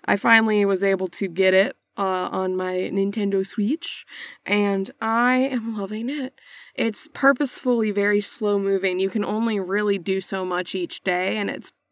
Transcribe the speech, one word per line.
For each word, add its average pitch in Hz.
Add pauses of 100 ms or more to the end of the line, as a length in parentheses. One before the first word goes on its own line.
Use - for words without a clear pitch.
I 202
finally 220
was 190
able 190
to 190
get 185
it, 190 (220)
uh, 185
on 185
my 185 (200)
Nintendo 196
Switch, - (400)
and 202 (120)
I 233
am 240
loving 214
it. 277 (420)
It's -
purposefully 254
very 202
slow 208
moving. 190
You 190
can 233
only 214
really 202
do 190
so 190
much 180
each 180
day, 185
and 202
it's - (220)